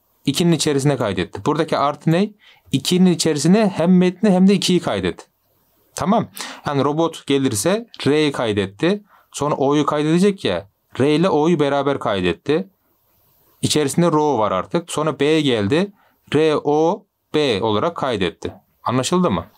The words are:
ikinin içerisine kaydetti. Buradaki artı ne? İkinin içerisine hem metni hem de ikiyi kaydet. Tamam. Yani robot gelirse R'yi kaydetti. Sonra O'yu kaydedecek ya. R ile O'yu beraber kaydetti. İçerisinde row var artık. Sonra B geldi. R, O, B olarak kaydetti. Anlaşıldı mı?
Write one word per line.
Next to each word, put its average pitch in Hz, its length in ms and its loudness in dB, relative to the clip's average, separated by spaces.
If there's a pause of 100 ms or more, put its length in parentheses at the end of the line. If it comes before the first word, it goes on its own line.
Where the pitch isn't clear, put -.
(240)
ikinin 170 280 2
içerisine 139 440 0
kaydetti. 101 500 -4
Buradaki 151 300 0
artı 143 360 -2
ne? 202 180 0 (420)
İkinin 180 400 2
içerisine 165 640 2
hem 185 200 4
metni 180 340 2
hem 185 180 4
de 202 60 6
ikiyi 180 260 0
kaydet. 98 480 -4 (640)
Tamam. 180 340 -2 (380)
Yani 139 180 -2
robot 160 420 -2
gelirse 139 600 0 (200)
R'yi 147 260 2
kaydetti. 113 720 -2 (300)
Sonra 147 220 -4
O'yu 143 320 0
kaydedecek 170 580 0
ya. 90 240 -4 (320)
R 147 140 2
ile 170 140 2
O'yu 151 320 2
beraber 139 380 0
kaydetti. 107 680 -2 (960)
İçerisinde 147 440 0
row 151 320 2
var 101 140 0
artık. 123 400 -4
Sonra 151 280 -4
B 151 200 2
geldi. 135 520 0 (420)
R, 156 220 2
O, 160 500 0 (280)
B 135 280 0
olarak 113 340 0
kaydetti. 95 560 -4 (320)
Anlaşıldı 135 460 0
mı? 85 160 -4 (120)